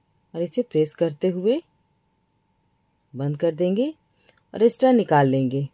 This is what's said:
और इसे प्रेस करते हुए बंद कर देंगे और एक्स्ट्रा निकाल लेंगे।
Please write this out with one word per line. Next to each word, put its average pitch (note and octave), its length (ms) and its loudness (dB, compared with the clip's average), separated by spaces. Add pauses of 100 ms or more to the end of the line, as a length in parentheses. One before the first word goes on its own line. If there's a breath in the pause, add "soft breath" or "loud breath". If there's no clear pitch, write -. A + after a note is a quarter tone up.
(340)
और E3+ 80 -4
इसे F3+ 220 -4
प्रेस D#3 300 -2
करते E3 340 -2
हुए F#3+ 320 0 (1500)
बंद C#3+ 220 -6
कर E3 180 -2
देंगे F#3 340 0 (680 soft breath)
और G3 80 -2
एक्स्ट्रा B3 300 4
निकाल D3+ 360 4
लेंगे। C3+ 460 -2